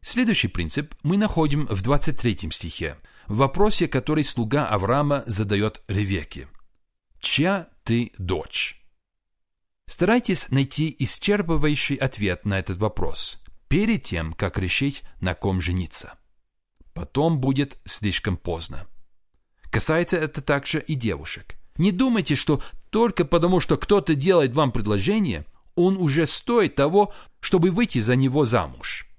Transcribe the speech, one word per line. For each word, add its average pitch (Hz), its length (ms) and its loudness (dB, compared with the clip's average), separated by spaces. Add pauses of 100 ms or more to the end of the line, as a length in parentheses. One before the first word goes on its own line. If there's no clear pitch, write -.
Следующий 226 460 0
принцип 87 560 -4
мы 170 140 2
находим 156 500 0
в 104 140 -2
двадцать 139 400 2
третьем 117 300 -2
стихе, 80 460 -8 (300)
в 104 100 -6
вопросе, 175 500 4
который 151 360 0
слуга 127 420 -2
Авраама 131 600 0
задаёт 104 640 -2
Ревекке: 95 580 -4 (720)
«Чья 175 480 0 (160)
ты 117 340 0
дочь?» - 640 -6 (1040)
Старайтесь 202 640 0
найти 139 500 0
исчерпывающий 156 960 2
ответ 104 480 -2
на 98 140 0
этот 92 200 -4
вопрос - 600 -2 (280)
перед 214 360 2
тем, 80 300 -4
как - 240 -4
решить, 107 460 -2 (160)
на 90 160 -2
ком 95 240 -2
жениться. 87 580 -6 (760)
Потом 156 460 -2
будет 135 460 -2
слишком 95 520 -4
поздно. - 500 -6 (840)
Касается 165 480 0
это 156 240 -4
также 143 380 -2
и 156 160 -4
девушек. 98 600 -6 (200)
Не 185 160 2
думайте, 208 440 2
что 135 260 0 (280)
только 214 360 2
потому, 170 340 4
что 151 180 2
кто-то 196 380 2
делает 143 380 4
вам 139 180 2
предложение, 107 720 0 (300)
он 185 220 4
уже 160 280 2
стоит 220 500 0
того, 180 380 2 (280)
чтобы 180 300 4
выйти 180 280 0
за 113 160 2
него 131 300 4
замуж. 92 600 -2 (140)